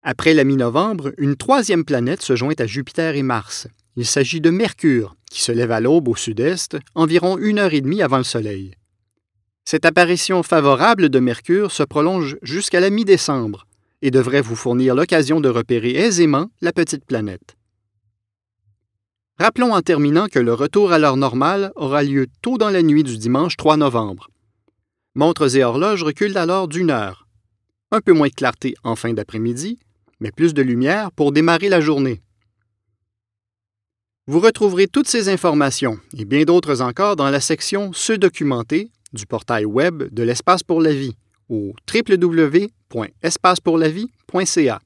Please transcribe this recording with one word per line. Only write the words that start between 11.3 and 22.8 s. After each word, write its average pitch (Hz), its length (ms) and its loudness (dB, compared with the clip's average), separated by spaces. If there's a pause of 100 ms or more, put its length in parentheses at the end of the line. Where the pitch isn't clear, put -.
se - 120 -2
prolonge 151 580 -2
jusqu'à 175 380 -4
la 190 100 2
mi-décembre 160 760 0 (340)
et 139 80 0
devrait 131 320 2
vous 113 140 -6
fournir 127 400 0
l'occasion 156 440 0
de 143 100 2
repérer 117 420 -2
aisément 170 580 0 (120)
la 170 120 -2
petite 160 320 -4
planète. 107 500 -8 (1800)
Rappelons 226 360 2
en 190 80 2
terminant 156 460 2
que 147 120 0
le 117 140 2
retour 170 400 2
à 165 40 4
l'heure 147 200 4
normale 143 580 0
aura 143 260 -2
lieu 139 240 0 (160)
tôt 247 160 -2
dans 214 140 0
la 185 100 2